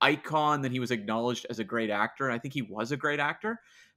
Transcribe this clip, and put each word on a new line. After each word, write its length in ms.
icon 580
than 120
he 80
was 100
acknowledged 580
as 100
a 60
great 240
actor. 380
And 80
I 40
think 140
he 80
was 320
a 60
great 200
actor. 420